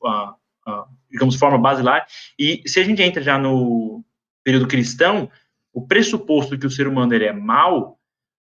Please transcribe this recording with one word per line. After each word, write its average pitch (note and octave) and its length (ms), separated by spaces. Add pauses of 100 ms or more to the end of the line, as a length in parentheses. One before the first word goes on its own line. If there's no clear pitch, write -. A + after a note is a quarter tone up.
ah, G#2+ 320 (320)
ah, G#2 200 (240)
digamos, C3 260
forma C#3 220
basilar. C3 480 (320)
E D3+ 260
se - 160
a - 20
gente G3 200
entra F3 200
já C#3 140
no A#2+ 640 (400)
período C3 240
cristão, E3 640 (440)
o B2 120
pressuposto D3+ 720
que C#3 80
o C3+ 40
ser C#3 180
humano B2 260
ele G#2+ 120
é G#2 80
mau, B2 640 (420)